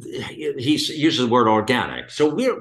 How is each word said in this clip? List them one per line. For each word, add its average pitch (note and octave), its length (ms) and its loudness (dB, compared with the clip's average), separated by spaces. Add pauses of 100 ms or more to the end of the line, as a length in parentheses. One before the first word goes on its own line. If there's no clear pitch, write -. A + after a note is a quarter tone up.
(580)
he C3+ 180 0
s-, - 140 -2
uses D3 300 0
the B2 80 2
word A#2 200 4
organic. G#2 600 0
So D3+ 240 0
where, A3+ 280 0